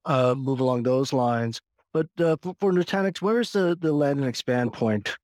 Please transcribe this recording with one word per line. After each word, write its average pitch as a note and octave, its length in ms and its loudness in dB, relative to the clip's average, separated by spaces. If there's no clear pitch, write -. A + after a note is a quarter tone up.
uh, B2+ 320 2
move C3 240 -2
along B2+ 220 0
those B2+ 300 0
lines. A#2 480 0
But, D#3+ 160 -2
uh, E3 240 2
for, F3+ 180 -8
for G3 120 2
Nutanix, F#3 500 0
where A3 180 2
is A3+ 120 -4
the, F3 280 0
the D#3+ 120 0
land C#3+ 260 2
and C3+ 100 -2
expand B2 440 -2
point, G#2+ 520 -2